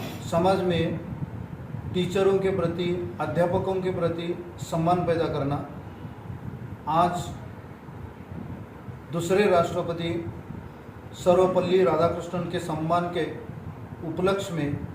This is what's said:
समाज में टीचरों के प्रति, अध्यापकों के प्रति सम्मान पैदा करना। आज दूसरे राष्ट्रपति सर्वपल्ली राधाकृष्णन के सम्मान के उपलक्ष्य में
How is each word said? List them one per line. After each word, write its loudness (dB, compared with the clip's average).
समाज 4
में 2
टीचरों 4
के 4
प्रति, 0
अध्यापकों 2
के 0
प्रति -2
सम्मान 2
पैदा 2
करना। -2
आज 2
दूसरे 4
राष्ट्रपति 2
सर्वपल्ली 6
राधाकृष्णन 2
के -2
सम्मान 0
के 0
उपलक्ष्य 0
में 0